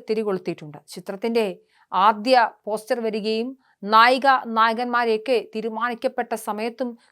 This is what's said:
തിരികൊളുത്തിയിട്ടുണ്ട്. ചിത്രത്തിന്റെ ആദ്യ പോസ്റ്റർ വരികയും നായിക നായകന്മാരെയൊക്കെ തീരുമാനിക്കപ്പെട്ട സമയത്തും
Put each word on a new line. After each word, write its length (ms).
തിരികൊളുത്തിയിട്ടുണ്ട്. 680
ചിത്രത്തിന്റെ 720
ആദ്യ 560
പോസ്റ്റർ 340
വരികയും 580
നായിക 440
നായകന്മാരെയൊക്കെ 1000
തീരുമാനിക്കപ്പെട്ട 800
സമയത്തും 640